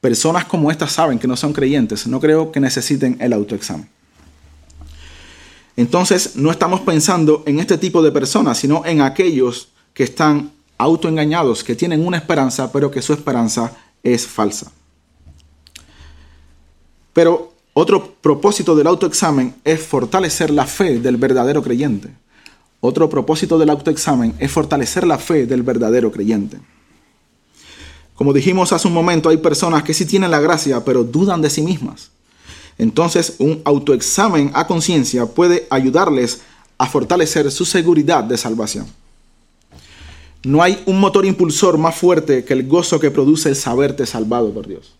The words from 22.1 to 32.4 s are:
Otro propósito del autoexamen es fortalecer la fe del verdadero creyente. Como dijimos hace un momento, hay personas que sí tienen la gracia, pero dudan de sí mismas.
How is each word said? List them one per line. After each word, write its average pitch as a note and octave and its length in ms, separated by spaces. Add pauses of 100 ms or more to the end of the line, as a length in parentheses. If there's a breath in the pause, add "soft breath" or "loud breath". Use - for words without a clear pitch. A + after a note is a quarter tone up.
Otro C3 280
propósito D3+ 500
del D#3 120
autoexamen C#3+ 680
es C#3 120
fortalecer D3+ 560
la D#3 100
fe D3 300
del B2+ 160
verdadero A#2 500
creyente. G#2 460 (1600 loud breath)
Como C#3 200
dijimos F3+ 380
hace F3 160
un E3+ 60
momento, E3 360
hay D#3 80
personas D#3+ 460
que D#3 100
sí - 100
tienen F#3+ 260
la D3+ 100
gracia, C#3+ 440
pero B2 180
dudan E3 380
de D3+ 80
sí D3+ 140
mismas. D3+ 480 (680 loud breath)